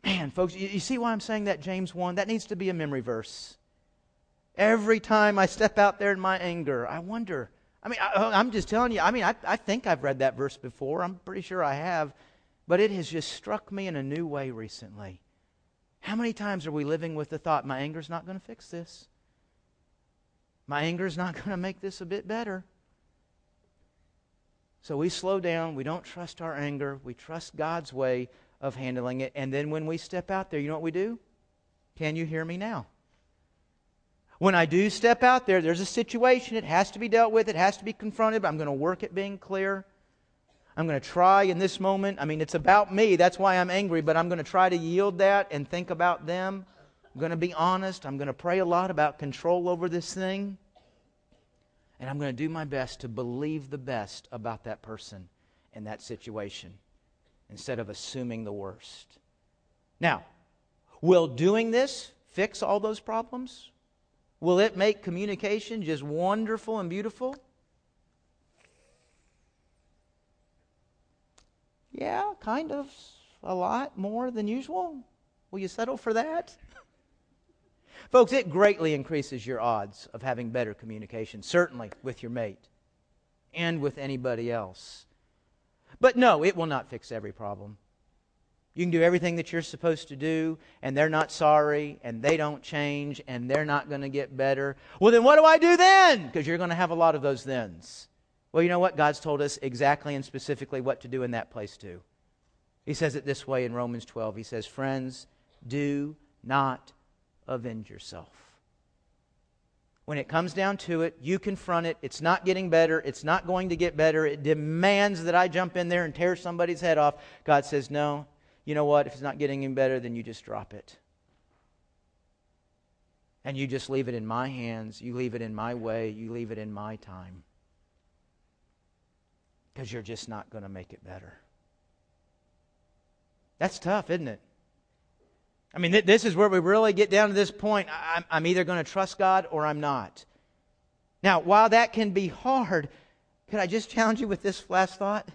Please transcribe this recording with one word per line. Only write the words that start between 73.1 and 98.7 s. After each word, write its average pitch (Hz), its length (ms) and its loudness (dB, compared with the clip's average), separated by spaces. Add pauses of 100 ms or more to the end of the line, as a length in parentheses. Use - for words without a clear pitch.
a 185 140 -6
lot 233 420 -4
more 226 340 -4
than 214 180 -4
usual. 302 480 -6 (520)
Will 196 100 -10
you 190 100 -6
settle 240 260 -6
for 233 180 -4
that? 311 460 -2
<laughs> - 60 -20 (1500)
Folks, 240 220 8
it 233 160 0
greatly 165 440 4
increases 135 540 -4
your 123 120 -6
odds 107 540 -4
of 117 80 -14
having 120 280 -4
better 117 240 -4
communication, 110 680 -12
certainly 123 480 0 (140)
with 127 180 -10
your 117 80 -10
mate 113 380 -8 (840)
and 165 280 -2
with 139 160 -4
anybody 127 540 -4
else. 101 540 -10 (920)
But 254 180 6
no, 208 260 6
it 185 140 2
will 165 80 0
not 139 240 -4
fix - 220 -12
every 110 200 -8
problem. 101 460 -12 (960)
You 170 80 -2
can 180 80 -2
do 165 100 4
everything 170 360 2
that 160 160 -6
you're 170 80 -2
supposed 156 480 -4
to 139 80 -12
do, 160 420 -2 (220)
and 135 140 -4
they're 151 140 4
not 156 220 0
sorry, 151 720 4
and 117 180 -8
they 147 140 4
don't 151 260 -4
change, 143 680 -4
and 123 220 -8
they're 151 160 2
not 143 240 -2
gonna 139 200 -8
get 139 260 -6
better. 135 400 -2 (240)
Well, 220 140 8
then 233 100 8
what 285 140 10
do 311 80 10
I 320 120 10
do 339 200 8
then? 349 540 8
'Cause 156 140 -2
you're 165 120 0
gonna 175 180 -2
have 175 160 0
a 170 40 0
lot 165 200 6
of 139 60 -2
those 135 220 0
thens. 113 640 -8 (420)
Well, 160 100 4
you 175 80 4
know 175 100 2